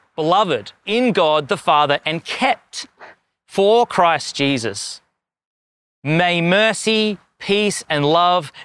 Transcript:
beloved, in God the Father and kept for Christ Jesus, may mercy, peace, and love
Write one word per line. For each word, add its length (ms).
beloved, 560
in 260
God 360
the 100
Father 480
and 180
kept 640
for 400
Christ 480
Jesus, 680
may 360
mercy, 800
peace, 500
and 160
love 460